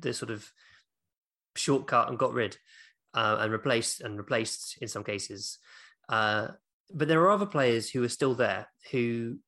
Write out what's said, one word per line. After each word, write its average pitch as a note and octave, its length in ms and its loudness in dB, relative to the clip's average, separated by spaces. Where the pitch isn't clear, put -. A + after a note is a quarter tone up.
the B2 120 -2
sort A2+ 180 -8
of G#2 200 -10
shortcut C3 540 2
and B2 100 -4
got B2+ 140 0
rid, A2+ 240 -2
uh, A2 260 2
and G#2+ 140 0
replaced, A#2 480 0
and G#2+ 160 -8
replaced - 640 -4
in B2 60 -8
some G#2 160 -8
cases. G#2 560 -8
Uh, G#2+ 400 2
but D3+ 140 0
there D#3+ 140 4
are F#3 100 6
other G#3 140 2
players B2+ 440 2
who B2 140 0
are A#2+ 60 0
still C3 240 0
there G#2+ 340 0
who A#2 460 -2